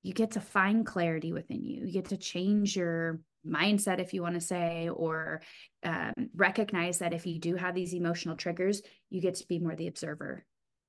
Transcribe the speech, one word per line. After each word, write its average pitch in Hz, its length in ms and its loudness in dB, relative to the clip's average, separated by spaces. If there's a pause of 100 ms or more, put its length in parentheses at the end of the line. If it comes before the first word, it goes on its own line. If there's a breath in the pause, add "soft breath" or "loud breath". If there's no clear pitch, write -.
You 185 100 -6
get 220 200 2
to 208 80 -2
find 208 460 4
clarity 165 460 0
within - 320 -6
you. - 220 -6
You 180 60 -4
get 185 140 -2
to 196 100 -4
change 196 600 2
your 165 440 0 (260)
mindset, 185 540 4
if 180 120 -6
you 185 100 -2
wanna 170 180 0
say, 170 480 0
or, 160 520 -2 (420 loud breath)
um, - 300 -2 (220)
recognize 180 640 2
that 170 160 0
if 170 120 -6
you 165 120 -2
do 170 180 0
have 180 180 -2
these 180 200 -2
emotional 170 420 0
triggers, 185 460 0 (260 loud breath)
you 185 120 -4
get 180 160 2
to - 100 -10
be 175 120 0
more 160 180 0
the 165 100 -4
observer - 580 -6 (440)